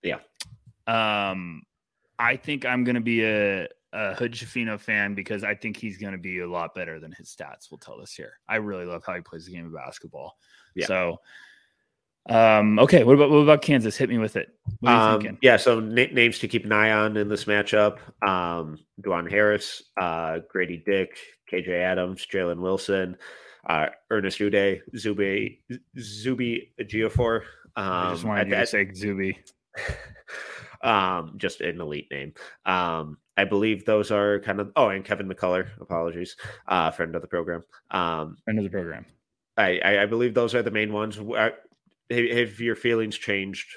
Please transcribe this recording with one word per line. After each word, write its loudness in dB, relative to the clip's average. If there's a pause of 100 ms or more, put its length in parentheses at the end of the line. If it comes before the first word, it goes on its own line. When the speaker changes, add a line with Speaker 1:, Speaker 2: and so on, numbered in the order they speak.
Speaker 1:
Yeah. -6 (680)
Speaker 2:
Um, -2 (540)
I 0
think -6
I'm 0
gonna 0
be 2
a, 0 (240)
a -6
Hood-Schifino -6
fan -2
because -6
I -4
think -10
he's -10
gonna -10
be -8
a -8
lot -8
better -10
than -18
his -20
stats -18
will -20
tell -20
us -20
here. -16 (140)
I -2
really -6
love -10
how -8
he -10
plays -18
the -18
game -14
of -14
basketball. -16 (380)
Speaker 1:
Yeah. -2
Speaker 2:
So, -2 (1080)
um, 6
okay. 10
What 10
about, 6
what 8
about 8
Kansas? 2
Hit 0
me 0
with -2
it. -8 (240)
What 4
are 10
you 6
Speaker 1:
Um, 2
Speaker 2:
thinking? -8
Speaker 1:
yeah. 10
So 6
na-, 2
names 4
to -6
keep -2
an -2
eye 4
on 2
in 0
this -4
matchup: 2 (280)
um, -2 (220)
Dwan -4
Harris, 0 (140)
uh, -4 (100)
Grady -4
Dick, -2 (300)
K -4
J -2
Adams, -2
Jalen -4
Wilson, -2 (520)
uh, 0 (220)
Ernest -2
Udeh, 2 (180)
Zuby, -4 (380)
Zuby -6
Ejiofor. -2 (340)
Um, -4
Speaker 2:
I -2
just -8
wanted -2
Speaker 1:
at 0
Speaker 2:
you -4
to 0
Speaker 1:
that 0
Speaker 2:
say -2
Zuby. -4 (360)
Speaker 1:
<laughs> -10 (1000)
Um, 0
just -6
an -6
elite -10
name. -12 (340)
Um, -2 (200)
I 4
believe 0
those 2
are 2
kind -4
of, -6
oh, 4
and -4
Kevin -4
McCullough, -2 (140)
apologies, -6 (320)
uh, 2
friend -6
of -6
the -18
program. -6 (260)
Um, -2
Speaker 2:
Friend -2
of -2
the -6
program. -8 (540)
Speaker 1:
I, 4
I, 6
I 4
believe 0
those 2
are 2
the 0
main -2
ones. -4
W-, -8
uh, 2 (600)
have, 0
have -2
your -2
feelings 0
changed -6